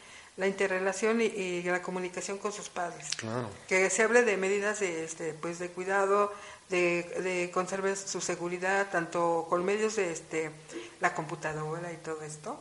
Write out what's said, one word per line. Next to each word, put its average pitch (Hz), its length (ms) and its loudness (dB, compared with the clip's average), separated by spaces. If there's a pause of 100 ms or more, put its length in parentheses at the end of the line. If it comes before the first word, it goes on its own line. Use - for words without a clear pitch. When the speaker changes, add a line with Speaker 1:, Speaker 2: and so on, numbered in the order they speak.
(360)
Speaker 1:
la 185 100 0
interrelación 196 720 2
y, 226 60 4
y 180 380 -2
la 180 180 2
comunicación 180 560 -4
con 202 140 -4
sus 180 160 -10
padres. 170 480 -6
Speaker 2:
Claro. 117 320 -2 (200)
Speaker 1:
Que 190 220 6
se 226 140 4
hable 240 180 8
de 214 160 4
medidas 202 420 0
de, 165 240 -2
este, 160 300 -6
pues, 170 260 -6
de 180 100 -4
cuidado, 196 640 2 (380)
de, 175 320 4 (200)
de 180 300 0
conserven 190 440 0
su 185 260 -6
seguridad, 180 680 0
tanto 170 600 2
con 175 140 4
medios 214 320 2
de, 185 140 2
este, 160 400 -4 (500)
la 180 140 4
computadora 160 800 -4
y 156 60 -12
todo 156 240 -8
esto, 156 380 -10